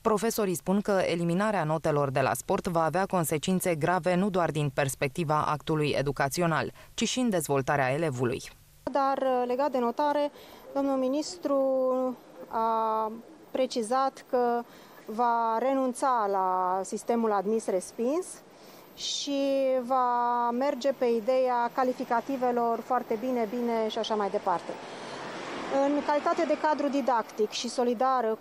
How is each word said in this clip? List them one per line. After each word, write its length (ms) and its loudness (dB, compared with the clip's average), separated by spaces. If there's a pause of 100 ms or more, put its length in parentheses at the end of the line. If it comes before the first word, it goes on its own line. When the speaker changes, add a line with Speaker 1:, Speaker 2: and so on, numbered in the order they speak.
Speaker 1:
Profesorii 520 0
spun 260 0
că 260 2
eliminarea 580 0
notelor 460 0
de 100 0
la 140 2
sport 320 -2
va 180 2
avea 220 0
consecințe 680 0
grave 400 2
nu 160 2
doar 200 2
din 240 0
perspectiva 720 0
actului 520 0
educațional, 760 0 (220)
ci 140 -2
și 100 -4
în 120 0
dezvoltarea 640 0
elevului. 500 -2 (500)
Speaker 2:
Dar, 300 0 (240)
legat 240 0
de 80 0
notare, 520 0 (440)
domnul 220 0
ministru 600 -2 (920)
a 640 0 (380)
precizat 800 -2
că 320 2 (440)
va 520 0
renunța 720 2
la 540 2
sistemul 480 0
admis-respins 920 0 (680)
și 460 -4 (460)
va 640 2
merge 420 0
pe 120 -2
ideea 720 2
calificativelor 1040 0
foarte 400 -2
bine, 300 -2
bine 380 -2
și 100 -6
așa 160 -2
mai 160 0
departe. 420 -2 (1120)
În 200 0
calitate 380 2
de 180 2
cadru 260 2
didactic 640 0
și 180 -6
solidară 720 0